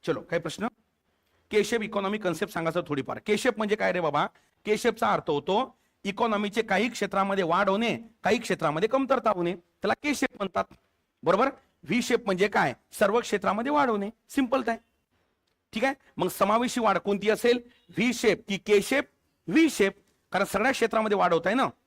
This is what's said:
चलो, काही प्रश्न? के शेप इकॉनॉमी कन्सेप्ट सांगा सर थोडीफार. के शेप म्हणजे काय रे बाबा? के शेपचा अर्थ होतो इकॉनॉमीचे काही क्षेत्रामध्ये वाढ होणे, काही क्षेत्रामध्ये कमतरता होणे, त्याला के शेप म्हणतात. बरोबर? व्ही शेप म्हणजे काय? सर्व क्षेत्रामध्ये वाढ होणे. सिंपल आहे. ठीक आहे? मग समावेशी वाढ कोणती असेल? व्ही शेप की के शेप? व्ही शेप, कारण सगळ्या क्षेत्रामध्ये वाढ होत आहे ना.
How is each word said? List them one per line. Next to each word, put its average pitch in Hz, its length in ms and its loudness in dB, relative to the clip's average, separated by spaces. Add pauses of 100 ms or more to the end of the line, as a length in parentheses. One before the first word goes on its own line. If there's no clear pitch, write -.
चलो, 135 140 -2
काही 165 220 -4
प्रश्न? - 260 -8 (800)
के 208 140 4
शेप 226 180 -2
इकॉनॉमी 208 360 -2
कन्सेप्ट 190 360 -4
सांगा 165 160 -2
सर 165 160 0
थोडीफार. 143 320 -4
के 208 200 0
शेप 240 200 0
म्हणजे 214 180 0
काय 190 160 0
रे 180 80 0
बाबा? 156 260 0 (380)
के 214 120 0
शेपचा 226 360 0
अर्थ 165 180 -2
होतो 185 480 -2 (260)
इकॉनॉमीचे 208 580 -2
काही 214 260 0
क्षेत्रामध्ये 196 560 -2
वाढ 180 240 2
होणे, 202 300 0 (260)
काही 214 140 2
क्षेत्रामध्ये 165 500 -2
कमतरता 247 420 0
होणे, 180 240 0
त्याला - 400 -6
के 285 200 -2
शेप - 200 -2
म्हणतात. 196 300 -4 (580)
बरोबर? 190 260 4 (340)
व्ही 208 200 0
शेप 240 240 -2
म्हणजे 196 220 2
काय? 180 260 0 (180)
सर्व 214 280 2
क्षेत्रामध्ये 208 520 -2
वाढ 285 180 2
होणे. 208 200 -2 (180)
सिंपल 262 400 0
आहे. 226 100 -4 (920)
ठीक 220 120 -2
आहे? 269 100 0 (220)
मग 175 120 -2
समावेशी 220 520 0
वाढ 196 180 2
कोणती 202 320 0
असेल? 240 280 2 (300)
व्ही 233 240 0
शेप 214 360 0
की 196 80 -2
के 202 260 2
शेप? 277 220 0 (440)
व्ही 294 220 4
शेप, 196 220 0 (400)
कारण 190 120 0
सगळ्या 214 280 0
क्षेत्रामध्ये 220 460 0
वाढ 180 140 4
होत 165 120 4
आहे 196 100 2
ना. 254 120 2 (200)